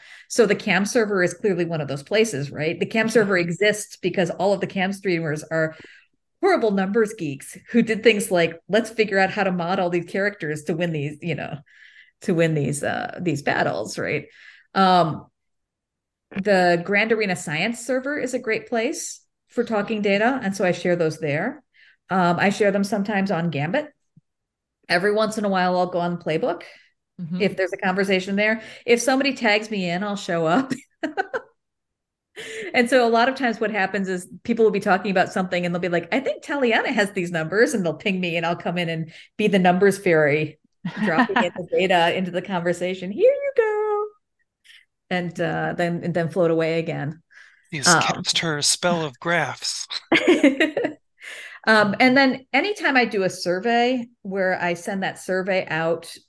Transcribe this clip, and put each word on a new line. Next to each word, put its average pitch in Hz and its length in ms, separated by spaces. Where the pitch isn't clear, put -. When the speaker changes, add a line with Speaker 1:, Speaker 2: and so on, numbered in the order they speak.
Speaker 1:
So 233 160
the 196 100
cam 196 300
server 202 380
is 170 100
clearly 180 320
one 165 160
of 139 60
those 139 160
places, 190 480
right? 165 280
The 190 60
cam 220 240
server 202 280
exists 180 600
because 180 340
all 196 220
of 185 80
the 196 60
cam 190 260
streamers 165 500
are 160 320
horrible 294 300
numbers 202 420
geeks 143 440
who 233 100
did 220 220
things 214 280
like, 170 360
"Let's 220 220
figure 202 300
out 190 120
how 202 120
to 190 80
mod 180 280
all 175 100
these 170 200
characters 185 540
to 180 100
win 175 180
these, 151 300
you 165 140
know, - 220
to 196 120
win 165 200
these, 143 300
uh, - 380
these 180 200
battles," - 560
right? 113 280
Um, 180 520
the 185 540
Grand 202 260
Arena 214 240
Science 175 500
server 262 340
is 254 140
a 254 60
great 220 280
place 254 540
for - 160
talking 214 380
data. 208 420
And 196 120
so 214 100
I 175 80
share 175 220
those 160 240
there. 165 440
Um, 175 300
I 190 120
share 202 200
them 196 120
sometimes 196 480
on 170 180
Gambit. 170 380
Every 180 260
once 214 240
in 208 80
a 202 40
while, 180 280
I'll 180 100
go 175 120
on 175 180
Playbook 175 460
Speaker 2:
Mm-hmm. 180 220
Speaker 1:
if 202 160
there's 190 160
a 190 40
conversation 190 580
there. 214 260
If 233 160
somebody 269 320
tags 220 380
me 185 180
in, 180 140
I'll 202 120
show 170 300
up. 247 260
<laughs> 311 80
And 240 140
so 247 200
a - 20
lot 233 200
of 262 60
times 240 240
what 214 120
happens 196 360
is 185 200
people 226 200
will 214 80
be 196 80
talking 196 300
about 190 240
something 185 320
and 175 80
they'll 175 80
be 180 80
like, 170 240
"I 277 60
think 302 240
Taliana 277 440
has 220 260
these 175 180
numbers," 185 420
and 202 100
they'll 156 120
ping 185 240
me 175 180
and 165 80
I'll 170 100
come 175 220
in 175 120
and 160 220
be 214 100
the 196 100
numbers 185 400
fairy, 156 640
dropping 202 340
in 226 180
the 180 160
Speaker 2:
<laughs> - 0
Speaker 1:
data 175 440
into 185 140
the 175 140
conversation. 180 680
"Here 285 120
you 571 240
go." 427 480
And, 180 320
uh, 160 360
then, 170 260
and 175 100
then 170 160
float 165 220
away 165 260
again. 147 460
Speaker 3:
You 151 160
Speaker 1:
Um, 170 160
Speaker 3:
cast - 360
her 156 220
spell 175 420
of 139 160
graphs. - 680
Speaker 1:
<laughs> - 160
Um, 208 340
and 254 160
then 269 380
anytime 320 420
I 247 80
do 220 200
a 180 60
survey 233 800
where 190 400
I 175 120
send 190 300
that 165 160
survey 185 480
out 165 480